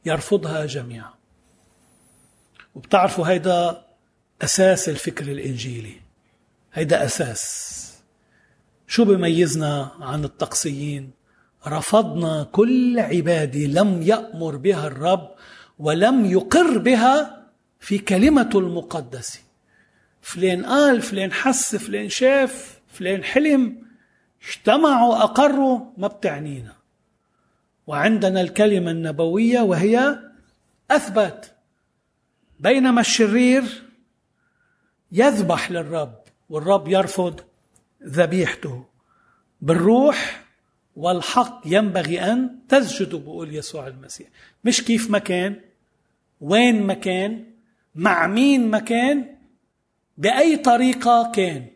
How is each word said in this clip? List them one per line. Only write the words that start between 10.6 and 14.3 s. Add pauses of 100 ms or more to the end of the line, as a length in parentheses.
رفضنا
كل
عبادة
لم
يأمر